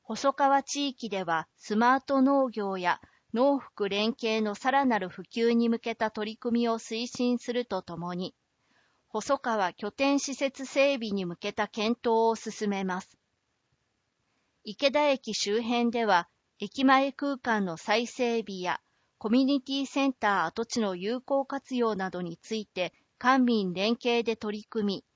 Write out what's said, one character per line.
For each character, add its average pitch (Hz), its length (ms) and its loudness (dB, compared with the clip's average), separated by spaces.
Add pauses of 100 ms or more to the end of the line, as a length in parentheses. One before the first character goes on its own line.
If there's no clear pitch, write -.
細 269 320 -2
川 277 300 4
地 285 260 -4
域 233 220 -8
で 190 140 -4
は、 160 220 -2 (120)
ス - 180 -4
マ 240 220 6
ー - 40 -2
ト 277 200 2
農 269 260 4
業 202 300 -4
や 175 240 0 (320)
農 269 240 4
福 202 320 -4
連 214 280 0
携 220 220 0
の 214 140 -2
さ 262 160 -2
ら 277 160 2
な 226 120 2
る 185 120 -4
普 - 120 -14
及 233 300 2
に 233 160 4
向 226 100 0
け 226 160 -6
た 220 160 -2
取 214 220 -6
り 220 60 -12
組 233 220 0
み 233 80 2
を 226 100 0
推 226 280 -6
進 247 320 0
す - 140 -8
る 240 140 -2
と 185 160 -4
と 170 160 -12
も 175 160 -6
に、 180 200 -6 (760)
細 269 260 0
川 214 340 0
拠 - 180 -8
点 277 300 2
施 269 160 -6
設 269 300 -4
整 277 280 2
備 226 160 -4
に 196 140 -2
向 175 100 -4
け 208 180 -8
た 208 140 -2
検 226 320 -2
討 226 300 2
を 226 80 0
進 214 320 -6
め 196 160 -2
ま 185 160 -4
す。 - 180 -20 (1400)
池 233 300 -2
田 294 160 4
駅 254 260 -2
周 208 260 0
辺 240 300 0
で 233 140 -2
は、 185 240 2 (320)
駅 214 240 -4
前 269 280 6
空 285 240 -4
間 220 280 -2
の 170 120 -4
再 220 300 0
整 233 400 -2
備 190 140 -10
や、 180 200 -4 (380)
コ 220 100 -6
ミ 240 120 4
ュ 269 40 4
ニ 269 180 2
テ 269 100 -10
ィ 269 140 -2
セ 277 200 0
ン 269 60 2
タ 196 320 0
ー - 0 -
跡 196 200 -4
地 233 160 -4
の 202 140 0
有 208 260 -4
効 269 240 -2
活 269 300 -10
用 226 220 0
な 185 140 -4
ど 180 120 -6
に 170 140 -8
つ - 180 -10
い 214 120 -6
て、 180 260 -4 (260)
官 254 260 4
民 214 280 2
連 202 280 0
携 233 220 0
で 226 140 -2
取 214 220 -6
り 208 60 -14
組 214 220 -4
み 190 180 -2 (120)